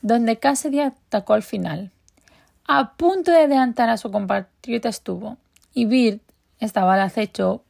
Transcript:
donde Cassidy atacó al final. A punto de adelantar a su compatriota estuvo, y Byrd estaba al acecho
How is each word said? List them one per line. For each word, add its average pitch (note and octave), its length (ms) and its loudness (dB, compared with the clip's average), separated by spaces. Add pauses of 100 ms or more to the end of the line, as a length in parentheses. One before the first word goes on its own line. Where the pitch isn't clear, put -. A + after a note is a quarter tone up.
donde A3+ 380 0
Cassidy C#4 420 -2
atacó A3 540 -2
al G#3+ 80 0
final. F#3 480 -8 (720)
A C#4 300 0
punto F4 360 0
de E4+ 100 8
adelantar B3+ 500 2
a A3+ 80 0
su G#3+ 120 -10
compatriota G3+ 760 -4
estuvo, G#3+ 480 -10 (380)
y A#3+ 100 0
Byrd A3+ 360 2 (400)
estaba F#3+ 340 2
al G3 60 2
acecho G3 680 -2